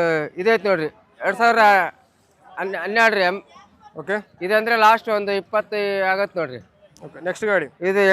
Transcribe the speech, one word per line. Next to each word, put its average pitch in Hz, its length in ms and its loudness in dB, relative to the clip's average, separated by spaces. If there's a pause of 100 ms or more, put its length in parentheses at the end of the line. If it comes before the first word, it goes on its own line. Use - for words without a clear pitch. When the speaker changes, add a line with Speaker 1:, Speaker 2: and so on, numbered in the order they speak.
(400)
Speaker 1:
ಇದೈತೆ 214 300 0
ನೋಡ್ರಿ, 160 180 0 (360)
ಎರಡ್ 185 160 -2
ಸಾವಿರ 233 200 4 (1000)
ಹನ್ನೆ-, 190 240 -8
ಹನ್ನೆರಡು 220 340 2
ರೀ, 185 120 2
ಎಮ್. 196 80 -6 (600)
Speaker 2:
ಓಕೆ. 190 160 -6 (300)
Speaker 1:
ಇದಂದ್ರೆ 220 300 0 (100)
ಲಾಸ್ಟ್ 226 320 2
ಒಂದು 202 240 -4
ಇಪ್ಪತ್ತು 214 400 -4 (300)
ಆಗತ್ತೆ 196 280 -4
ನೋಡ್ರಿ. 127 200 -8 (460)
Speaker 2:
ಓಕೆ, 139 220 -20
ನೆಕ್ಸ್ಟ್ 185 220 -6
ಗಾಡಿ? 165 180 0 (220)
Speaker 1:
ಇದು 202 120 2 (100)